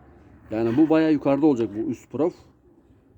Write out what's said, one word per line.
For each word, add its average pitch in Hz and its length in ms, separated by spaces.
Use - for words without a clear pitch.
Yani 113 260
bu 156 120
bayağı 160 240
yukarıda 139 320
olacak 117 300
bu 110 160
üst - 200
prof. 311 220